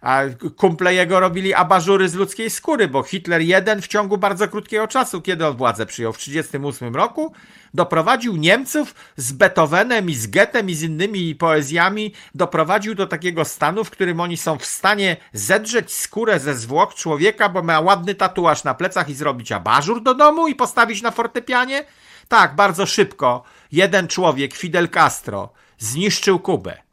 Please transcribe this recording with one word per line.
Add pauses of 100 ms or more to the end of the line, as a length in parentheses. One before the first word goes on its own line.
A (360)
kumple
jego
robili
abażury
z
ludzkiej
skóry,
bo
Hitler
jeden
w
ciągu
bardzo
krótkiego
czasu,
kiedy
on
władzę
przyjął
w
trzydziestym
ósmym
roku, (400)
doprowadził
Niemców (220)
z
Beethovenem
i
z
Goethem
i
z
innymi
poezjami, (220)
doprowadził
do
takiego
stanu,
w
którym
oni
są
w
stanie (160)
zedrzeć
skórę
ze
zwłok
człowieka,
bo
ma
ładny
tatuaż
na
plecach
i
zrobić
abażur
do
domu
i
postawić
na
fortepianie? (420)
Tak,
bardzo
szybko. (280)
Jeden
człowiek,
Fidel
Castro, (240)
zniszczył
Kubę (160)